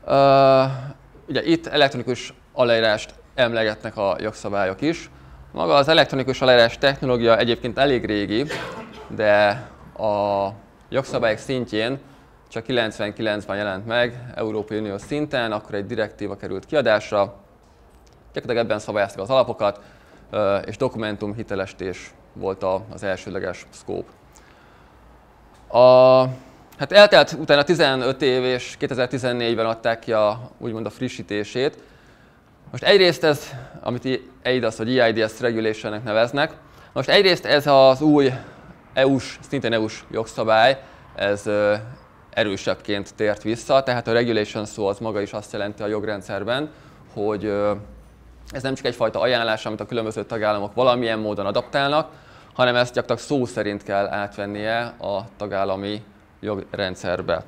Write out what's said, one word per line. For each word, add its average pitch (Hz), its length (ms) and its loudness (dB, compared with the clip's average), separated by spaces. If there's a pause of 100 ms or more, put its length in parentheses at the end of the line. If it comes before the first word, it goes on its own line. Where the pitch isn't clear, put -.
Ö, 135 560 6 (640)
ugye - 160 -4
itt 165 220 0
elektronikus 131 680 -2 (180)
aláírást 113 640 2 (200)
emlegetnek 113 600 -2
a 98 220 0
jogszabályok 101 640 -4
is. 165 300 -4 (420)
Maga 160 220 0
az 139 140 4
elektronikus 135 520 0
aláírás 120 380 4
technológia 123 600 2
egyébként 117 400 -2
elég 135 260 2
régi, 104 420 -2 (600)
de 104 600 2 (300)
a 101 500 -2 (400)
jogszabályok 117 500 -2
szintjén 123 600 -4 (500)
csak 113 160 -10
kilencvenkilencben 107 920 -4
jelent 101 300 -6
meg 120 380 -2 (100)
Európai 107 440 -6
Unió 101 200 -6
szinten, 147 540 -4
akkor 104 220 -8
egy 101 120 -4
direktíva 104 500 -6
került 98 300 -10
kiadásra. 110 520 0 (1120)
Gyakorlatilag - 240 -4
ebben 110 220 0
szabályozták 104 420 -4
az 104 100 -6
alapokat, 113 500 0 (500)
ö, 101 260 0
és 107 200 -6
dokumentumhitelesítés 104 1400 -6 (180)
volt 95 300 -6
a, 95 200 -2 (100)
az - 100 -14
elsődleges 92 680 -6
scope. - 400 -12 (1700)
A, 127 400 10 (600)
hát 143 140 -6
eltelt 185 400 8
utána 147 300 2
tizenöt 135 600 2
év, 127 220 2
és 127 340 -2
kétezer-tizennégyben 120 880 -2
adták 113 320 -2
ki - 140 -6
a, 107 460 0
úgymond 113 280 -8
a 107 40 -6
frissítését. 120 880 -6 (920)
Most 127 140 -10
egyrészt 180 400 6
ez, 147 260 0 (300)
amit 120 240 -6
i-, 131 260 -4 (120)
eidas 120 340 0
vagy 123 220 0
E 117 100 6
I 113 40 2
D 110 160 0
S 110 120 -12
regulationnek 110 640 -2
neveznek, 123 480 0 (400)
most 131 160 -4
egyrészt 185 360 4
ez 139 220 2
az 135 340 8
új 147 320 4 (600)
E 135 140 2
U-s, 135 320 -2 (100)
szintén 117 240 -4
E 113 60 0
U-s 110 320 -6
jogszabály, 113 720 2 (320)
ez, 101 320 -2
ö, 104 280 2 (560)
erősebbként 101 840 -4
tért 104 280 -2
vissza, 120 400 0
tehát 123 260 -4
a 113 40 -2
regulation 113 520 -2
szó 107 220 -6
az 98 120 -2
maga 107 220 -6
is 101 120 -8
azt 107 200 -12
jelenti 104 300 -8
a 104 40 -6
jogrendszerben, 107 840 -6 (420)
hogy, 104 320 -4
ö, 104 280 -2 (800)
ez 135 120 -12
nem 135 120 -4
csak - 120 -8
egyfajta 117 340 -2
ajánlás, 117 460 0
amit 107 140 -8
a 104 60 -8
különböző 110 380 -6
tagállamok 104 500 -4
valamilyen 120 440 0
módon 104 280 -4
adaptálnak, 139 640 -2 (440)
hanem 123 240 2
ezt 123 180 0
gyakorlatilag - 360 -4
szó 135 160 0
szerint 101 360 -6
kell 101 260 -2
átvennie 104 720 -6
a 101 380 -6 (160)
tagállami 98 680 -4 (380)
jogrendszerbe. 92 1080 -6